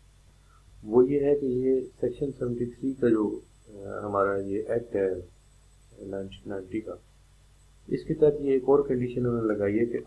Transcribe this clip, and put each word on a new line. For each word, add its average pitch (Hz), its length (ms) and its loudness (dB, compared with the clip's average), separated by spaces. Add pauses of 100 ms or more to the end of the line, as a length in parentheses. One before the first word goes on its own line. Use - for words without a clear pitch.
(840)
वो 110 180 6
ये 143 180 4
है 143 140 4
कि 139 120 0
ये 131 340 2
section 131 500 -4
सेवेंटी 123 360 -4
थ्री 135 280 -6
का 123 160 2
जो, 107 320 0 (280)
अ, 101 340 -12
हमारा 98 320 0
ये 98 340 -4
act 117 260 -2
है 92 320 0 (760)
नाइनटीन 98 440 -10
नाइंटी 98 340 -8
का, 92 220 -14 (840)
इसके 147 260 -4
तहत 147 260 4
ये 139 160 2
एक 131 120 0
और 139 200 6
condition 123 380 -2
उन्होंने 113 280 0
लगाई 101 200 0
है 117 120 2
कि 117 200 -6